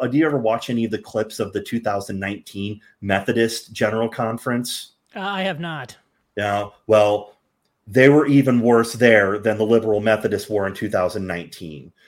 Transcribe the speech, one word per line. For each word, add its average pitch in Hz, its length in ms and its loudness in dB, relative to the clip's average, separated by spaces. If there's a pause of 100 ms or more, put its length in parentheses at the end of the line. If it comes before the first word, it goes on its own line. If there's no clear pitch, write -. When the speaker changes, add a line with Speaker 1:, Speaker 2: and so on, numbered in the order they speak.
Speaker 1:
uh, 127 40 -2
do 127 120 -2
you 160 80 4
ever 147 100 0
watch 113 320 -2
any 117 160 -2
of 107 60 -4
the 104 80 -4
clips 110 420 -6
of 95 120 -6
the 101 100 -6
two 117 180 -6
thousand 101 400 -6
nineteen 101 600 -10 (200)
Methodist 110 720 -2
General 110 360 -2
Conference? 120 840 -6 (240)
Speaker 2:
Uh, 214 40 -10
I 190 220 -6
have 185 180 -6
not. 156 360 -12 (400)
Speaker 1:
Yeah, 101 320 -2 (180)
well, 104 500 2 (500)
they 127 240 6
were 147 160 6
even 131 340 4
worse 117 320 4
there 107 460 4
than 107 200 0
the 110 80 0
liberal 110 340 2
Methodists 107 500 0
were 101 160 -2
in 95 80 -6
two 101 160 -6
thousand 95 360 -2
nineteen. 85 640 -12 (160)